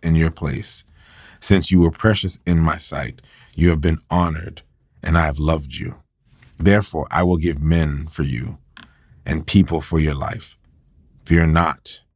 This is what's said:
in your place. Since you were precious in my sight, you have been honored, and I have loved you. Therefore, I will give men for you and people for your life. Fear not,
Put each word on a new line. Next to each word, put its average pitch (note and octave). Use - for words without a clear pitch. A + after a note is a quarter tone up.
in D#2+
your D#2+
place. -
Since F#2+
you F#2
were E2+
precious F#2+
in F2
my D#2+
sight, C#2
you E2+
have D#2+
been D#2+
honored, E2
and D#2+
I D#2+
have D2
loved D2+
you. -
Therefore, G2
I F2
will F2+
give D#2
men D#2
for D#2
you B1+
and D#2
people E2
for D#2+
your D2+
life. C#2
Fear E2
not, D#2+